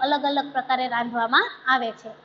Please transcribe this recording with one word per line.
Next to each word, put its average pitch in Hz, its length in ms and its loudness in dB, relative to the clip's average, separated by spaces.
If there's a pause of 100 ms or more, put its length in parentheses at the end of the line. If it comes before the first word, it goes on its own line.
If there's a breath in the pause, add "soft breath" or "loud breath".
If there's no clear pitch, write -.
અલગ 277 240 2
અલગ 285 260 0
પ્રકારે 254 360 0
રાંધવામાં 240 600 0 (180)
આવે 240 240 2
છે. 220 200 -16 (140)